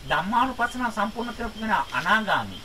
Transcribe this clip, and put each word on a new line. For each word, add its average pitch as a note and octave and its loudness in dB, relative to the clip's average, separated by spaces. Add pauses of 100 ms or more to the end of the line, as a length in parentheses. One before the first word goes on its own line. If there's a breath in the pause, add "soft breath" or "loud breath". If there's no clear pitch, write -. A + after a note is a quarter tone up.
ධම්මානුපස්සනාව A3+ 0
සම්පූර්ණ A3+ -2
කරපු A3 -6
කෙනා A3 0
අනාගාමි. D#3+ 2